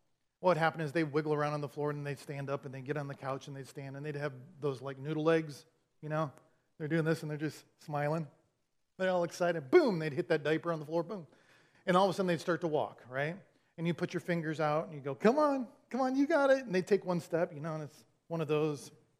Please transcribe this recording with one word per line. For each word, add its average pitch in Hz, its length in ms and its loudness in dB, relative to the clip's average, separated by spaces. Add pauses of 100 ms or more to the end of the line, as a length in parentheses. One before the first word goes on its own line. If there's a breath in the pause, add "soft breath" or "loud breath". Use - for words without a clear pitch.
(400)
What 180 160 6
happened 160 280 2
is 143 80 -4
they'd 170 100 2
wiggle 151 320 0
around 147 180 0
on 147 80 -4
the 143 80 -6
floor 147 220 -4
and 147 160 -6
they'd 143 120 -6
stand 139 300 -10
up 139 160 -4
and 131 100 -12
they'd 127 120 -10
get 147 100 -4
on 143 100 -6
the 139 80 -8
couch 135 340 -8
and 143 60 -12
they'd 135 140 -14
stand 139 300 -12
and 147 80 -8
they'd 147 100 -6
have 143 160 -4 (300)
those, 139 180 -2
like, 135 180 -10
noodle 151 260 -2
legs, 160 420 2 (340)
you 151 80 -10
know? 151 240 -2 (460)
They're 156 100 -6
doing 160 160 2
this 160 160 2
and 151 100 -6
they're 151 60 -6
just 147 260 -6 (220)
smiling. 151 420 -2 (680)
They're 185 140 0
all 180 140 2
excited. 165 460 -2
Boom, 269 280 8
they'd 156 160 -4
hit 170 140 -2
that 156 140 2
diaper 160 300 0
on 160 80 -4
the 143 60 -12
floor, 170 160 -2
boom. 175 240 -8 (580 soft breath)
And 185 100 4
all 190 100 8
of 190 60 4
a 160 40 0
sudden 196 120 0
they'd 175 140 2
start 170 220 0
to 170 60 0
walk, 120 420 -2
right? 143 260 -4 (400)
And 165 100 -4
you 175 60 2
put - 220 -4
your 170 80 -4
fingers 160 380 -2
out 156 260 0
and 170 80 -14
you 139 80 -12
go, 135 120 -4
"Come 233 240 4
on, 277 280 2 (240)
come 240 100 -2
on, 262 160 0
you 277 100 4
got 285 220 4
it." 269 160 4
And 190 100 -4
they 185 60 4
take 196 240 2
one 175 160 0
step, 175 320 -2
you 143 80 -12
know, 156 140 -6
and 156 80 -6
it's - 220 -16 (240)
one 165 120 -4
of 147 80 -4
those, 151 420 0 (300)